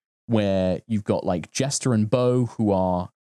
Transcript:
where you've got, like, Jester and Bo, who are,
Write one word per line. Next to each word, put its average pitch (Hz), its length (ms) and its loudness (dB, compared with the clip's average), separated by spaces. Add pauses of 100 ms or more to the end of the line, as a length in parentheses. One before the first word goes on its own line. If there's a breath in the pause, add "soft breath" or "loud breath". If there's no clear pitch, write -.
(260)
where 95 600 2
you've 107 180 -4
got, - 200 -2
like, 92 260 -4
Jester 135 440 -2
and 107 160 2
Bo, 123 360 2
who 104 260 -2
are, 92 380 0 (160)